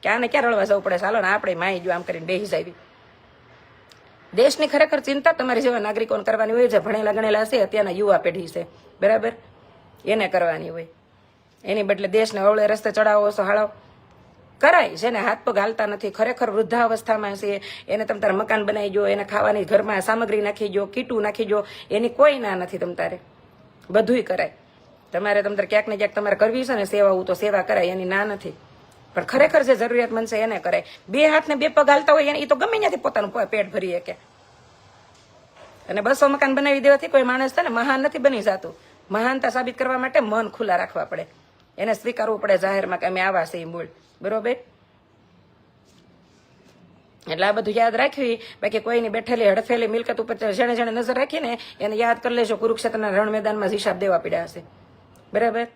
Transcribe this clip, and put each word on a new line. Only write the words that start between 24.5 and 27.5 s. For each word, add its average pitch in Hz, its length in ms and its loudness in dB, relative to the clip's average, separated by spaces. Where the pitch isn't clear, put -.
તમારે 202 300 0
તમ 202 120 -2
તારે 196 120 -2
ક્યાંક 214 220 0
ને 214 80 -4
ક્યાંક 202 180 -2
તમારે 208 220 0
કરવી 226 280 2
છે 247 100 -2
ને 208 100 0
સેવાઓ, 196 380 4
તો 185 120 -2
સેવા 196 280 0